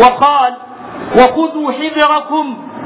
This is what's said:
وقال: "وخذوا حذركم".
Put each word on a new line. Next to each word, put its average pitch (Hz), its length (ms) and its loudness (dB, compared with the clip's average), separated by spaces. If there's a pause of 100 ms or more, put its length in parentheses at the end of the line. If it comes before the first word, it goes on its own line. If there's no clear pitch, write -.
وقال: 254 520 4 (640)
"وخذوا 302 560 2
حذركم". 302 840 -2 (300)